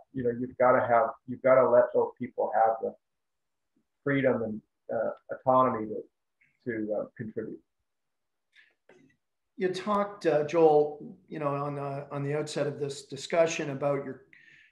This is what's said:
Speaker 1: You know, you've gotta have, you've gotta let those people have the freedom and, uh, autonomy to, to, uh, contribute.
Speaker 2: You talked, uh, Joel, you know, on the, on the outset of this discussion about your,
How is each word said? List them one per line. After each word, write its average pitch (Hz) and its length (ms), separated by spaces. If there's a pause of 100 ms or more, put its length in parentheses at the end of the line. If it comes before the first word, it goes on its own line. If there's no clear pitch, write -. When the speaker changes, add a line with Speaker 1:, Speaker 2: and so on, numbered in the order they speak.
(120)
Speaker 1:
You 131 120
know, 120 140
you've 123 200
gotta 123 280
have, 117 240 (180)
you've 123 140
gotta 127 260
let 120 160 (100)
those 117 240
people - 360
have 113 280
the 107 120 (1080)
freedom 131 380
and, 107 180 (320)
uh, 110 180 (240)
autonomy 127 520
to, 107 160 (640)
to, 107 280
uh, - 100 (120)
contribute. - 440 (2000)
Speaker 2:
You 185 120
talked, 202 580
uh, 151 180
Joel, 151 720 (120)
you 160 100
know, 143 160
on 143 200
the, 139 360
on 143 120
the 143 120
outset 147 320
of - 120
this 139 280
discussion 165 640
about 139 340
your, 131 200 (480)